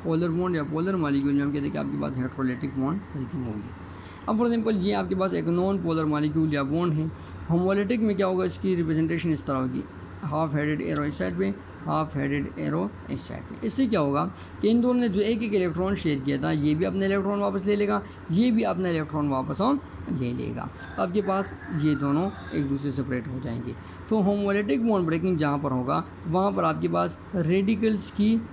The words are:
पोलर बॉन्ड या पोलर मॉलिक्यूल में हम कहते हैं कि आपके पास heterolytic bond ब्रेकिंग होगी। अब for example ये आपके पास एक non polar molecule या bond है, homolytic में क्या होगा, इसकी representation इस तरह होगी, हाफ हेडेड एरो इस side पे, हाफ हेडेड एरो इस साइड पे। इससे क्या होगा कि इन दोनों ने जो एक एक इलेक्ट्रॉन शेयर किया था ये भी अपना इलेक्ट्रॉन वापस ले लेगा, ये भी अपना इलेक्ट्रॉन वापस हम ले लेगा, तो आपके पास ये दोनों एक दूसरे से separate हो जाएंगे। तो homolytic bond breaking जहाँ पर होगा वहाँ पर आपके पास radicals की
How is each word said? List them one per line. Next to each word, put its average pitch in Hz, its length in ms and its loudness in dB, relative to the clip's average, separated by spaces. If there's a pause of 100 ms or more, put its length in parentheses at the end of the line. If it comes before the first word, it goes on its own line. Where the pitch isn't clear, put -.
पोलर 165 280 0
बॉन्ड 180 240 0
या 151 80 0
पोलर 165 320 0
मॉलिक्यूल 143 380 2
में 143 80 4
हम 143 100 0
कहते 147 100 -2
हैं 139 100 -2
कि 147 60 -4
आपके 143 240 -4
पास 143 160 -4
heterolytic 131 640 -2
bond 147 200 0 (140)
ब्रेकिंग 131 320 -4
होगी। 107 240 -6 (600)
अब 220 100 2
for 240 100 4
example 220 340 2
ये 202 100 2
आपके 190 220 0
पास 190 180 2
एक 165 140 0
non 180 360 2
polar 165 240 2
molecule 151 460 2
या 143 120 2
bond 165 280 2
है, 156 160 0 (420)
homolytic 196 480 4
में 214 160 4
क्या 190 120 2
होगा, 185 180 2
इसकी 185 300 0
representation 160 560 2
इस 147 140 -2
तरह 139 120 0
होगी, 131 260 -2 (400)
हाफ 151 320 0
हेडेड 151 260 0
एरो 151 220 -2
इस 147 140 -4
side 185 220 -2
पे, 196 140 0 (320)
हाफ 156 320 -2
हेडेड 139 300 0 (120)
एरो 156 300 -2 (220)
इस - 160 -8
साइड - 160 -10
पे। - 240 -10
इससे 262 200 0
क्या 208 120 2
होगा 143 260 2 (360)
कि 202 80 4
इन 233 120 6
दोनों 247 200 4
ने 240 80 2
जो 196 120 0
एक 220 220 0
एक 214 100 -2
इलेक्ट्रॉन 185 420 2
शेयर 147 240 0
किया 135 240 0
था 160 80 2
ये 151 240 2
भी 170 100 2
अपना 190 200 0
इलेक्ट्रॉन 196 340 2
वापस 196 260 0
ले 208 100 2
लेगा, 208 260 2 (300)
ये 220 200 4
भी 220 120 4
अपना 185 260 0
इलेक्ट्रॉन 151 400 0
वापस 135 320 0
हम 262 180 2 (320)
ले 127 220 -2
लेगा, 120 360 -6 (260)
तो - 60 -2
आपके 190 200 0
पास 190 320 0 (220)
ये 151 200 4
दोनों 143 340 2 (240)
एक 147 160 0
दूसरे 139 220 -2
से 123 60 -4
separate 127 300 -2
हो 127 120 -6
जाएंगे। 117 360 -6 (340)
तो 220 120 4
homolytic 202 680 2
bond 190 200 4
breaking 170 300 2
जहाँ 147 220 2
पर 143 120 -2
होगा 131 320 0 (240)
वहाँ 185 240 2
पर 190 120 0
आपके 160 240 0
पास 170 320 0 (160)
radicals 196 760 2
की 220 260 4 (160)